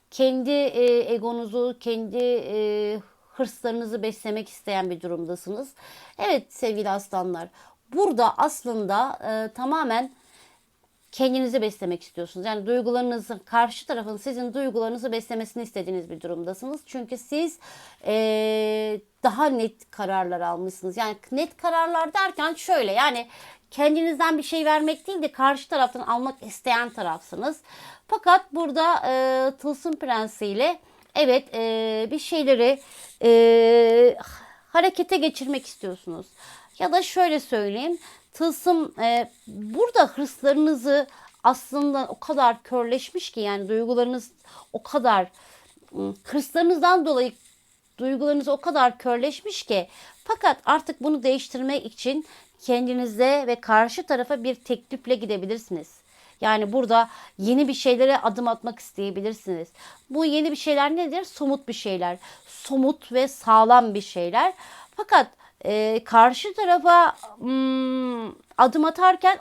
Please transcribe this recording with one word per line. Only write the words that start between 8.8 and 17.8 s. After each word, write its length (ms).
ee, 300
tamamen 560
kendinizi 500
beslemek 400
istiyorsunuz. 440
Yani 200
duygularınızın, 720
karşı 480
tarafın 300
sizin 380
duygularınızı 580
beslemesini 500
istediğiniz 480
bir 100
durumdasınız. 640
Çünkü 320
siz, 400